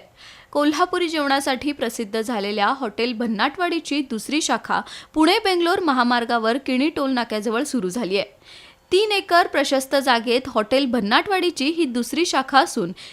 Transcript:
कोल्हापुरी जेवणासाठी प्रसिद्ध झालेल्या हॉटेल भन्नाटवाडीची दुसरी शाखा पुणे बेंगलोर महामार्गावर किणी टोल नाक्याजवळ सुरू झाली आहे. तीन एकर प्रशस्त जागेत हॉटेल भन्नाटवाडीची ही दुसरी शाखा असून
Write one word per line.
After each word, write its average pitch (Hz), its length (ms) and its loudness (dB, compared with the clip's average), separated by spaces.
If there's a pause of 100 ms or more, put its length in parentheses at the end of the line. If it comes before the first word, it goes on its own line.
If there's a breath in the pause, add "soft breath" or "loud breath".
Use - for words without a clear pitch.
(520 loud breath)
कोल्हापुरी 330 580 0
जेवणासाठी 277 640 0
प्रसिद्ध 226 500 -4
झालेल्या 208 460 -2
हॉटेल 247 460 -2
भन्नाटवाडीची 285 960 -2
दुसरी 254 320 -2
शाखा 220 400 -2 (320 loud breath)
पुणे 320 300 4
बेंगलोर 359 360 2
महामार्गावर 240 760 2
किणी 269 320 0
टोल 285 220 -2
नाक्याजवळ 226 520 -2
सुरू 226 260 -2
झाली 190 280 -2
आहे. - 200 -4 (540 loud breath)
तीन 415 200 4
एकर 381 360 4
प्रशस्त 277 480 0
जागेत 247 520 2
हॉटेल 262 380 2
भन्नाटवाडीची 262 800 0
ही 330 200 0
दुसरी 247 400 -2
शाखा 269 340 2
असून 226 320 0 (220 loud breath)